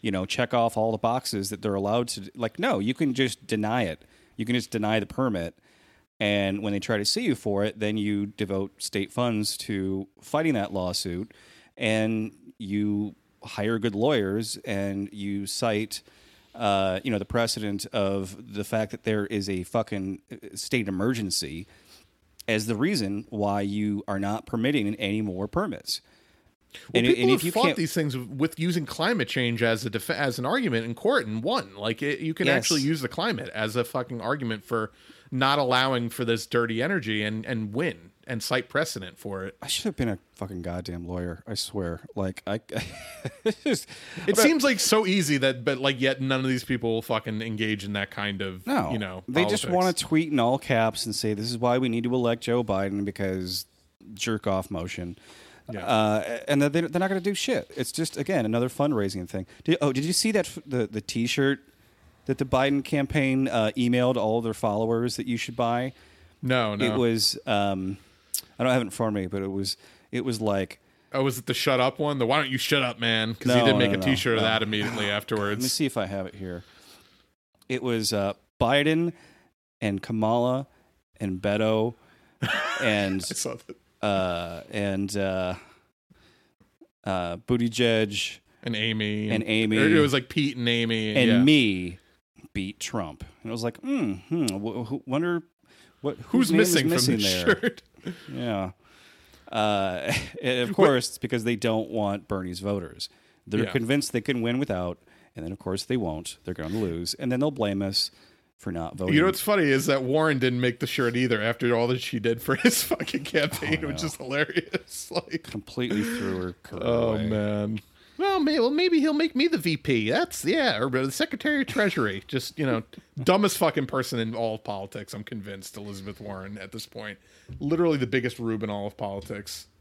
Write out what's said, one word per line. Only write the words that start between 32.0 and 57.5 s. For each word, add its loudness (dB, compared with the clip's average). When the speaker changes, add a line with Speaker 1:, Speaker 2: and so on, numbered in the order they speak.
Speaker 2:
it, -2
you -4
can 0
Speaker 1:
Yes. 4
Speaker 2:
actually 2
use 0
the -2
climate -2
as -2
a 2
fucking -6
argument -2
for -2
not 4
allowing 4
for -4
this 0
dirty 0
energy 0
and, -4
and -4
win -4
and -6
cite -2
precedent -4
for -8
it. -12
Speaker 1:
I -12
should -2
have -2
been 0
a -2
fucking -8
goddamn -6
lawyer, -6
I -8
swear. -4
Like, -4
I, -4
<laughs> -10
it's -2
just -2
Speaker 2:
It 2
Speaker 1:
but 4
Speaker 2:
seems, 6
like, 4
so 4
easy 4
that, 2
but, 2
like, 0
yet 2
none 2
of 0
these 0
people 0
will 0
fucking -2
engage -2
in -4
that -2
kind -2
of, -8
Speaker 1:
No. 0
Speaker 2:
you 0
know, -8
Speaker 1:
They 2
just 0
Speaker 2:
politics. -2
Speaker 1:
wanna 4
tweet 0
in 2
all 4
caps 0
and -4
say, 0
"This -4
is -4
why 2
we 2
need 0
to 0
elect 2
Joe 2
Biden 0
because -4
jerk -2
off 0
motion." -6
Speaker 2:
Yeah. -8
Speaker 1:
Uh, 2
and 4
they're, 4
they're 0
not 0
gonna 0
do -2
shit. -2